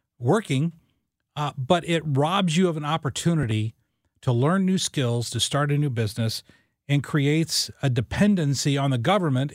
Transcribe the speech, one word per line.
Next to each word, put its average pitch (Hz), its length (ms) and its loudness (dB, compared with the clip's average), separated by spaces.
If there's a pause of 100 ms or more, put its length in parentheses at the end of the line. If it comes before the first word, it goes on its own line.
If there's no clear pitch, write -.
(180)
working, 151 540 0 (640)
uh, 147 220 -6
but 165 320 0
it 165 160 2
robs 156 500 2
you 185 140 4
of 160 80 -4
an 151 80 -6
opportunity 143 920 -2 (460)
to 131 100 0
learn 160 340 2
new 185 120 2
skills, 120 540 -2
to 117 100 -4
start 143 320 0
a 143 40 2
new 147 120 0
business, 113 520 -4 (460)
and 143 160 0
creates 156 680 0 (140)
a 139 60 2
dependency 143 880 2
on 139 140 0
the 127 60 0
government 147 580 0